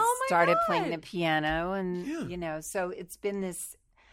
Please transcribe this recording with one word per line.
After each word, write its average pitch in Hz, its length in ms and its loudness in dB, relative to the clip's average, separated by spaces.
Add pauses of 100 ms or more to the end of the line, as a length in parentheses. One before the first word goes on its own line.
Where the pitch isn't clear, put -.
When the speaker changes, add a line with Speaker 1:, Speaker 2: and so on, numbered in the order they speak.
(200)
Speaker 1:
my 523 80 -2
Speaker 2:
started - 280 6 (100)
playing - 180 2
Speaker 1:
God. 277 80 -2
Speaker 2:
the 160 60 -4
piano 160 760 0
and, 180 340 -2
Speaker 3:
Yeah. 311 160 -4
Speaker 2:
you 175 140 -6
know, 160 240 -6
so 180 300 -2
it's - 260 -10
been 202 240 -4
this 185 360 -6 (360)